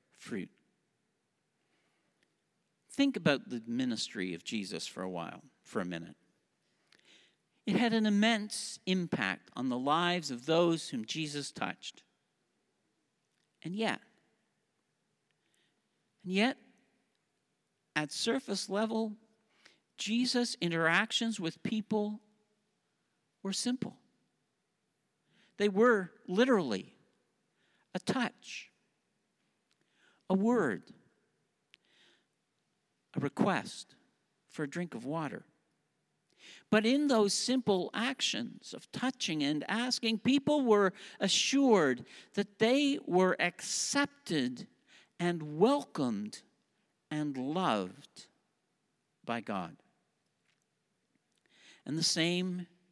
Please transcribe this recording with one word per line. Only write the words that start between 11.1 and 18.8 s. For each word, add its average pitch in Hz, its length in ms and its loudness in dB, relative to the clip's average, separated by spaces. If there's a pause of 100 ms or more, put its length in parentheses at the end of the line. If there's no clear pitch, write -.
touched. - 520 -10 (1600)
And 170 140 -8
yet, 208 260 -2 (2250)
and 185 100 -6
yet, 220 240 2 (1400)
at 151 160 -2
surface 220 560 -4
level, 220 460 -4 (840)